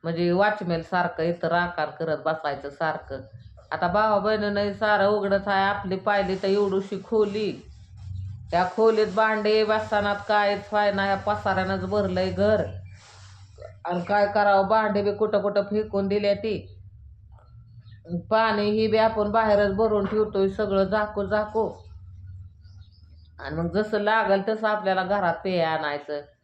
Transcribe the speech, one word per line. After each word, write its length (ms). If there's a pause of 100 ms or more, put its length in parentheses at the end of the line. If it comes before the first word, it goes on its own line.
म्हणजे 280
वॉचमॅन 500
सारखं 420
इथं 240
राखान 420
करत 280
बसायचं 520
सारखं. 520 (500)
आता 160
भावा 320
बहिणीनं 420
हे 120
सारं 340
उघडच 400
आहे, 180
आपली 300
पाहिली 400
तर 120
एवढीशी 560
खोली, 640 (840)
त्या 140 (100)
खोलीत 400
भांडे 480
बसतानात 520 (120)
कायच 440
व्हायना, 320
ह्या 120
पसाऱ्यानंच 680
भरलंय 460
घर, 340 (1200)
आणि 160
काय 260
करावं, 400
भांडे 360
बी 100
कुठं 280
कुठं 200
फेकून 460
दिल्या 260
ती, 480 (1500)
पाणी 400
ही 180
बी 100
आपण 340
बाहेरच 440
भरून 300
ठेवतोय 440
सगळं 340
झाकू 420
झाकू, 460 (1700)
आणि 160
मग 120
जसं 320
लागल 480
तसं 200
आपल्याला 360
घरात 300 (100)
पेय 200
आणायचं. 580 (220)